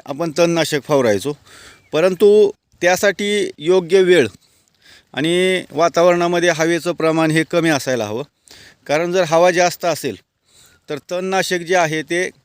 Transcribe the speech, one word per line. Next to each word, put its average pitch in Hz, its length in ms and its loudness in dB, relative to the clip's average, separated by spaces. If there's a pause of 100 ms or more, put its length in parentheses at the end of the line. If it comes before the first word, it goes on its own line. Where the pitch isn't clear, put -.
आपण 147 320 -6
तणनाशक 165 500 0
फवारायचो. 123 440 0 (600)
परंतु 196 580 4 (300)
त्यासाठी 202 800 0
योग्य 180 440 2
वेळ 175 260 4 (840)
आणि 175 580 -2
वातावरणामध्ये 175 800 0
हवेचं 165 440 -2
प्रमाण 160 380 0
हे 160 200 0
कमी 165 180 0
असायला 127 380 -2
हवं, 110 160 -8 (640)
कारण 165 260 -2
जर 185 100 0
हवा 165 280 2
जास्त 175 340 0
असेल 147 320 -4 (760)
तर 151 80 -10
तणनाशक 185 600 -4
जे 170 180 -2
आहे 160 260 0
ते 175 280 -4 (140)